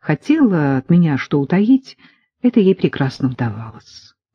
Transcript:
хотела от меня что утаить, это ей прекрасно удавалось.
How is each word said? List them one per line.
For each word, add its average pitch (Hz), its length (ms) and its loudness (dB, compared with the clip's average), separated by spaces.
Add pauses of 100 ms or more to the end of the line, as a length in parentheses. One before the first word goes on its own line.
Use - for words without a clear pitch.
хотела 160 760 0
от 131 120 -6
меня 170 300 2
что - 220 -4
утаить, 208 580 0 (440)
это 240 180 2
ей 190 160 2
прекрасно 135 520 -4
удавалось. 110 880 -10 (200)